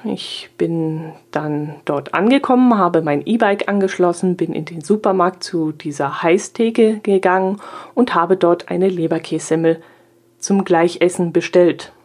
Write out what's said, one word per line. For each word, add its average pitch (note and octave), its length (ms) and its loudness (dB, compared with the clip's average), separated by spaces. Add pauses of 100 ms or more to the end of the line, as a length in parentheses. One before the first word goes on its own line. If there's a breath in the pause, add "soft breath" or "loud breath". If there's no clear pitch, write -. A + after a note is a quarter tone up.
Ich - 520 -8
bin D#3+ 540 -4 (180)
dann D3+ 460 -6 (100)
dort C#3+ 300 -4
angekommen, B3 640 4
habe E3+ 240 2
mein D3 200 0
E-Bike G#3 460 0
angeschlossen, F#3 680 0
bin E3 160 -4
in D#3 120 -6
den E3 160 -12
Supermarkt F#3+ 640 0
zu D#3+ 280 -4
dieser C#3+ 520 -6
Heißtheke A3 800 2
gegangen F#3+ 600 0 (320 loud breath)
und - 220 2
habe F3 220 4
dort E3+ 320 2
eine F3+ 200 0
Leberkässemmel E3 920 -2 (560 soft breath)
zum G3 260 0
Gleichessen E3+ 680 2
bestellt. E3+ 600 2 (140)